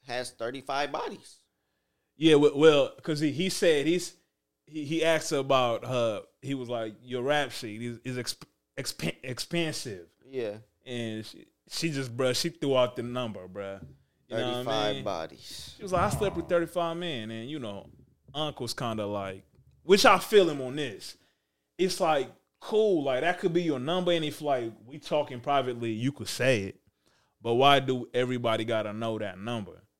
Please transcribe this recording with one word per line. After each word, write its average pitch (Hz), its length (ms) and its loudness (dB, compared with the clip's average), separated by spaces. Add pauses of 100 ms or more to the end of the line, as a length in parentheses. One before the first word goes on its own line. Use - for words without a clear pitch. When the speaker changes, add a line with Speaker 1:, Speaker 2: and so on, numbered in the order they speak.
Speaker 1:
has 123 240 -6
thirty-five 135 600 -4
bodies. - 440 -8 (800)
Speaker 2:
Yeah, 156 200 8
we-, 143 180 8
well, 147 380 6 (100)
'cause 151 160 -4
he, 151 120 0
he 175 180 -2
said, 156 360 2
he's, 170 280 0 (520)
he, 151 200 -10
he 156 200 0
asked 160 240 2
her 151 80 0
about 127 480 2
her, 117 380 -2 (180)
he 139 140 -6
was 127 140 -8
like, 113 340 -6
"Your 123 180 -6
rap 139 300 0
sheet 113 320 -10
is, 120 200 -8
is 127 140 -6
exp-, - 260 -6 (340)
exp-, 156 460 -6
expensive." 127 840 -6 (200)
Speaker 1:
Yeah. 117 280 -6 (300)
Speaker 2:
And 113 400 -6
she, - 200 -18 (240)
she 165 220 -4
just, 131 260 -6
bruh, 127 180 2
she - 140 0
threw 139 260 0
out 123 200 4
the 120 80 -6
number, 117 440 -6
bruh. 98 320 -10 (480)
You - 100 -6
know 123 100 -2
what - 20 -4
I 123 40 -4
Speaker 1:
Thirty-five 110 420 -2
Speaker 2:
mean? - 80 -10
Speaker 1:
bodies. - 760 -8
Speaker 2:
She 226 60 -16
was 185 100 -6
like, 180 180 2
"I - 60 -2
slept 196 200 -2
with 170 120 -6
thirty-five 170 480 0
men," 143 320 -6
and, 113 200 -10
you 151 100 -8
know, 101 280 -10 (460)
Unc 147 260 -6
was 120 140 -6
kinda 110 320 -4
like, 98 380 -6 (400)
which 190 240 6
I 196 100 10
feel 190 320 6
him 143 120 -4
on 127 140 -6
this. 131 420 -8 (600)
It's 185 220 0
like, 147 320 2 (280)
cool, 214 440 4
like, 131 180 2
that 175 180 2
could 175 140 0
be 175 80 4
your 151 180 0
number, 175 320 0
and 160 140 2
if, 147 160 -6
like, 127 300 0 (160)
we 143 100 -16
talking 143 420 -2
privately, 123 520 0
you 113 200 -2
could - 160 -10
say 123 360 2
it. - 140 -10 (640)
But 117 120 0
why 139 280 8
do 131 340 -2
everybody 120 500 0
gotta 107 280 -2
know 110 260 -4
that 95 180 -8
number? 98 460 -8 (160)